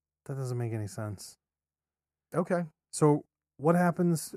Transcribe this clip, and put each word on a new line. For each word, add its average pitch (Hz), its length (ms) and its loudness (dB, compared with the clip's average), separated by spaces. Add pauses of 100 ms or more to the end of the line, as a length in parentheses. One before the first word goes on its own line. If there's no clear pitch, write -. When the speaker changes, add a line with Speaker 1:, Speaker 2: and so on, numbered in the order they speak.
(260)
Speaker 1:
That 139 100 -8
doesn't 127 220 -6
make 117 140 -4
any 110 160 -4
sense. 107 480 -10 (960)
Speaker 2:
Okay. 175 300 -2 (280)
Speaker 1:
So 151 320 4 (340)
what 156 160 4
happens, 175 640 2